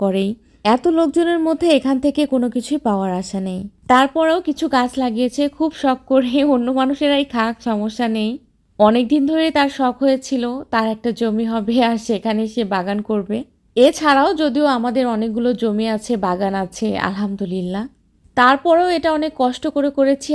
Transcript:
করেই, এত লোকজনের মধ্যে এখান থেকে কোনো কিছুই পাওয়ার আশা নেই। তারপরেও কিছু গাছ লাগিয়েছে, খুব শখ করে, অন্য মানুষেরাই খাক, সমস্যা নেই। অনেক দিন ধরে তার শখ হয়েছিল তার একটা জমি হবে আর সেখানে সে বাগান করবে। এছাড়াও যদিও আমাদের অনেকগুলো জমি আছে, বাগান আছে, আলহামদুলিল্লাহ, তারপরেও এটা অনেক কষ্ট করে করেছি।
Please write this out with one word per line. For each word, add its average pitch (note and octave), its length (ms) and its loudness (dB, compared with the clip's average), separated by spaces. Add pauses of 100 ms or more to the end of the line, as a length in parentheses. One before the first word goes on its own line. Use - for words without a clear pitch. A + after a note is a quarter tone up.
করেই, G3 280 0 (340)
এত A#3+ 200 2 (120)
লোকজনের E4 420 2
মধ্যে D#4+ 280 0 (100)
এখান C4+ 220 0
থেকে C#4+ 220 0 (120)
কোনো B3 160 0
কিছুই B3+ 380 -4
পাওয়ার F#3+ 240 0 (100)
আশা F#3+ 260 -8
নেই। F#3 140 -6 (260)
তারপরেও D#4+ 540 4
কিছু D#4+ 240 -4 (100)
গাছ B3 220 0
লাগিয়েছে, B3 520 -2
খুব D#4+ 200 -2 (120)
শখ C4 260 0
করে, C4 240 2 (220)
অন্য A#3+ 180 0
মানুষেরাই C#4 540 0
খাক, A#3 280 -2 (140)
সমস্যা A3 400 -2 (100)
নেই। G#3+ 140 -2 (480)
অনেক A3 280 4
দিন C#4+ 240 2
ধরে D#4+ 200 2
তার C#4+ 180 2
শখ B3+ 300 -2
হয়েছিল C4+ 440 0 (260)
তার A3 260 0
একটা A3+ 160 -4
জমি A3+ 340 -2
হবে A3+ 380 -2
আর A3+ 140 2 (100)
সেখানে A3 400 -2
সে A3 180 -4
বাগান G3 360 -4
করবে। G#3 360 -4 (380)
এছাড়াও D4 540 4 (120)
যদিও D4 240 2 (120)
আমাদের A#3+ 300 -2
অনেকগুলো A3+ 460 -2
জমি A3 320 -2 (100)
আছে, A3 220 -6
বাগান G3 380 -2
আছে, F#3+ 320 -4 (200)
আলহামদুলিল্লাহ, G3 800 -6 (520)
তারপরেও D#4+ 600 4
এটা D#4+ 200 -2
অনেক D4+ 200 -2
কষ্ট B3+ 260 -2 (120)
করে C#4+ 160 0
করেছি। C4+ 420 0